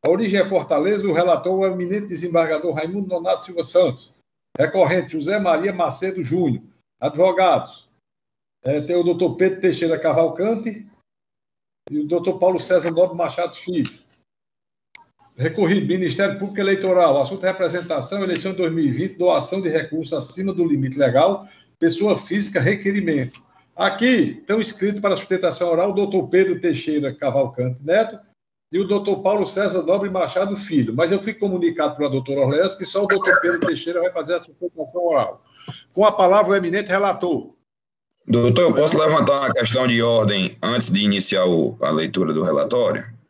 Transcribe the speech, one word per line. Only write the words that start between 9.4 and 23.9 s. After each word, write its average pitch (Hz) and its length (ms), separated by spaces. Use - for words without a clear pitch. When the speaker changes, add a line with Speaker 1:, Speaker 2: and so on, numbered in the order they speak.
Speaker 1:
Teixeira 165 380
Cavalcante 196 880
e 151 80
o 147 80
doutor 175 320
Paulo 180 200
César 170 320
Nobre 175 260
Machado 170 400
Filho. 170 360
Recorrido, 175 500
Ministério 185 520
Público 196 220
Eleitoral, 185 600
assunto 180 240
é 190 60
representação, 175 760
eleição 180 300
dois 170 180
mil 165 140
e 131 40
vinte, 151 280
doação 175 420
de 180 80
recursos 156 460
acima 185 380
do 175 120
limite 135 340
legal, 143 480
pessoa 170 380
física, 196 420
requerimento. 175 880
Aqui 196 640